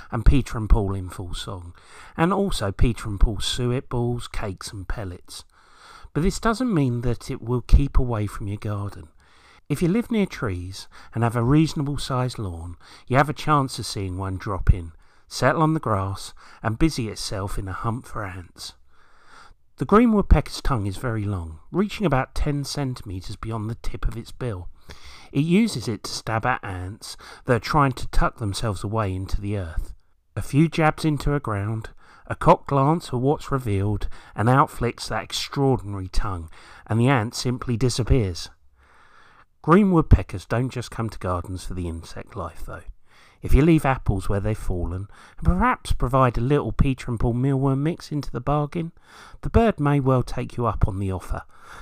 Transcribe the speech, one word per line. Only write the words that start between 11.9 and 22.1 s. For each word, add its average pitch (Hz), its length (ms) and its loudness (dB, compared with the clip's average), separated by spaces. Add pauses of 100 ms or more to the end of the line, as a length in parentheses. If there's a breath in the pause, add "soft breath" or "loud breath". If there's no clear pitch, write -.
sized 127 400 -4
lawn, 87 400 -8 (280 loud breath)
you 123 120 2
have 147 100 4
a 156 60 -4
chance 143 440 0
of 107 60 -6
seeing 95 320 -6
one 95 220 -4
drop 98 340 2
in, 85 200 -2 (340 soft breath)
settle 135 340 0
on 156 140 4
the 156 40 0
grass, 98 540 -4 (300 loud breath)
and 110 160 -2
busy 135 320 0
itself 98 480 -6
in 98 100 -6
a 92 60 -6
hunt 117 320 -6
for 113 180 -8
ants. 90 480 -14 (1040 loud breath)
The 143 80 -4
green 226 280 6
woodpecker's - 500 4
tongue 104 240 0
is 98 100 -4
very 113 280 -4
long, 82 340 -6 (120)
reaching 202 360 0
about 131 280 0